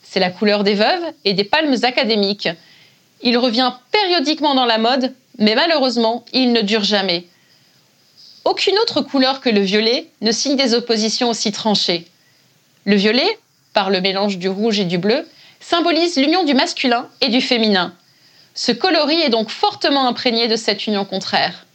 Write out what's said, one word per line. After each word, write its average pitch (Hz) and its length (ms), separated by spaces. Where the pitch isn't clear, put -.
C'est - 160
la 180 120
couleur 208 320
des 202 100
veuves 302 400
et 196 100
des 196 120
palmes 302 380
académiques. 214 640
Il 233 160
revient 247 340
périodiquement 330 640
dans 254 100
la 226 120
mode, 247 360
mais 214 180
malheureusement, 240 800
il 254 180
ne 233 100
dure 208 220
jamais. 190 440
Aucune 381 360
autre 453 220
couleur 269 380
que 262 100
le 208 120
violet 220 480
ne 220 100
signe 269 260
des 254 160
oppositions 233 560
aussi 220 220
tranchées. 185 560
Le 202 100
violet, 247 420
par 196 160
le 190 120
mélange 196 360
du 180 120
rouge 202 300
et 202 60
du 175 120
bleu, 220 280
symbolise 339 560
l'union 311 260
du 285 120
masculin 262 520
et 262 80
du 233 100
féminin. 214 540
Ce - 160
coloris 311 500
est 294 80
donc 220 200
fortement 285 580
imprégné 233 400
de 214 80
cette 226 320
union 202 180
contraire. 190 680